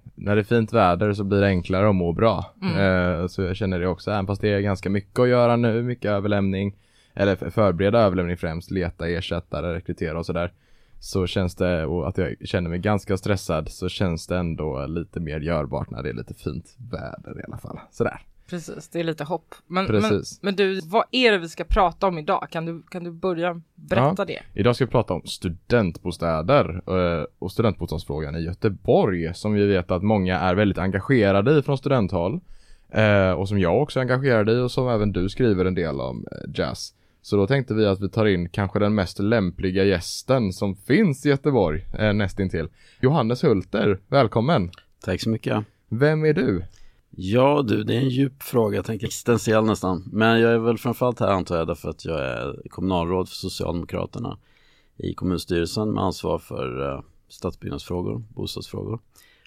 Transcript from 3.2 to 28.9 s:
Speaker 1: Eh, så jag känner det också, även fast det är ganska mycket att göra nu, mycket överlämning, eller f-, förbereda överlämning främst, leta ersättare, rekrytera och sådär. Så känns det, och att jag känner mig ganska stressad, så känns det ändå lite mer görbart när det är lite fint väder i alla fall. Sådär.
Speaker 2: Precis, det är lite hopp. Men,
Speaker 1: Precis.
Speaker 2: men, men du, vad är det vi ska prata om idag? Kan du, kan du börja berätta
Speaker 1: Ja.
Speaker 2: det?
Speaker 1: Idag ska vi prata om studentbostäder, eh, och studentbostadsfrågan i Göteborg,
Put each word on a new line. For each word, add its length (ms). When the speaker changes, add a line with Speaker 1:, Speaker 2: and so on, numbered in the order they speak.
Speaker 1:
Eh, 60
så 140
jag 140
känner 240
det 80
också, 240
även 160
fast 140
det 80
är 100
ganska 300
mycket 300
att 100
göra 260
nu, 280
mycket 280
överlämning, 640
eller 280
f-, 120
förbereda 460
överlämning 380
främst, 340
leta 360
ersättare, 680
rekrytera 460
och 60
sådär. 280
Så 280
känns 280
det, 300
och 220
att 100
jag 180
känner 240
mig 100
ganska 380
stressad, 540
så 180
känns 380
det 100
ändå 480
lite 340
mer 200
görbart 520
när 120
det 60
är 40
lite 200
fint 420
väder 480
i 80
alla 100
fall. 220
Sådär. 300
Speaker 2:
Precis, 400
det 100
är 40
lite 200
hopp. 320
Men, 200
Speaker 1:
Precis. 540
Speaker 2:
men, 60
men 80
du, 240
vad 320
är 200
det 60
vi 120
ska 140
prata 440
om 100
idag? 340
Kan 140
du, 240
kan 140
du 80
börja 500
berätta 420
Speaker 1:
Ja. 80
Speaker 2:
det? 140
Speaker 1:
Idag 220
ska 100
vi 60
prata 220
om 120
studentbostäder, 1600
eh, 380
och 120
studentbostadsfrågan 840
i 40
Göteborg, 920